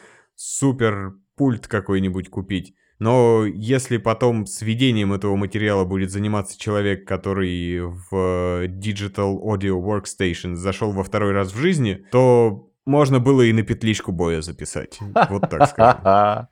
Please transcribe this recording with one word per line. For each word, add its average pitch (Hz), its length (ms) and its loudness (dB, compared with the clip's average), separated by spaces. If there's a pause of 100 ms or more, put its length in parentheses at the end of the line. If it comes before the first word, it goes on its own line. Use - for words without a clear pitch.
(340)
супер 107 800 -2 (240)
пульт 131 320 -2
какой-нибудь 95 600 -2
купить. 95 460 -8 (240)
Но 117 460 4
если 117 540 -2
потом 110 480 0
сведением 110 680 0
этого 98 240 -2
материала 101 480 0
будет 95 260 -4
заниматься 101 480 -4
человек, 101 480 -2
который 90 760 -4
в 90 840 -2
Digital 98 720 -4
Audio 98 400 -2
Workstation 92 760 -4
зашел 95 380 -4
во 95 120 -4
второй 101 280 -2
раз 98 200 -2
в 101 40 -12
жизни, 135 540 0
то 120 580 4 (160)
можно 135 360 4
было 131 220 6
и 117 100 6
на 110 100 4
петличку 110 480 -2
боя 85 300 0
записать. - 600 -10
Вот 104 500 0
так 143 180 4
скажем. 104 840 4